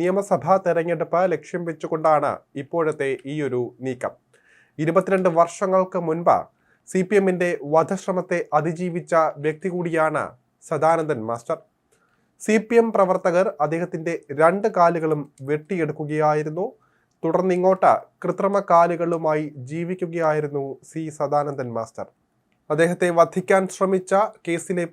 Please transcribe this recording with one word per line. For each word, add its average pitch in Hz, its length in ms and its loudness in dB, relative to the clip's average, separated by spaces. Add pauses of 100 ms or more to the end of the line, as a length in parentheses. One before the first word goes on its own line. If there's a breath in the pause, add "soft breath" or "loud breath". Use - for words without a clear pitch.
നിയമസഭാ 185 540 0 (120)
തെരഞ്ഞെടുപ്പ് 170 640 0
ലക്ഷ്യം 170 380 -6
വെച്ചുകൊണ്ടാണ് 156 640 0 (280)
ഇപ്പോഴത്തെ 151 480 -2 (220)
ഈയൊരു 131 320 -2 (220)
നീക്കം. 123 280 -6 (640 soft breath)
ഇരുപത്തിരണ്ട് 185 520 2 (100)
വർഷങ്ങൾക്ക് 185 600 0 (100)
മുൻപ് 165 280 2 (500)
സി 185 200 0
പി 214 140 2
എമ്മിന്റെ 180 300 0 (220)
വധശ്രമത്തെ 180 680 0 (200)
അതിജീവിച്ച 170 540 -4 (300)
വ്യക്തി 156 300 -4
കൂടിയാണ് 156 500 0 (460)
സദാനന്ദൻ 156 580 0
മാസ്റ്റർ. 117 300 -6 (840)
സി 214 140 0 (140)
പി 233 120 2
എം 233 140 4
പ്രവർത്തകർ 185 520 2 (180)
അദ്ദേഹത്തിന്റെ 165 500 -4 (240)
രണ്ട് 180 260 4 (120)
കാലുകളും 165 440 2 (280)
വെട്ടിയെടുക്കുകയായിരുന്നു. 151 1160 -2 (580)
തുടർന്നിങ്ങോട്ട് 180 680 4 (300)
കൃത്രിമ 190 380 0 (100)
കാലുകളുമായി 170 760 2 (260)
ജീവിക്കുകയായിരുന്നു 160 960 -2 (240)
സി 165 140 -8 (160)
സദാനന്ദൻ 143 580 -2
മാസ്റ്റർ. 110 300 -8 (680)
അദ്ദേഹത്തെ 175 360 2 (100)
വധിക്കാൻ 185 440 4 (140)
ശ്രമിച്ച 190 360 0 (340)
കേസിലെ 170 460 -4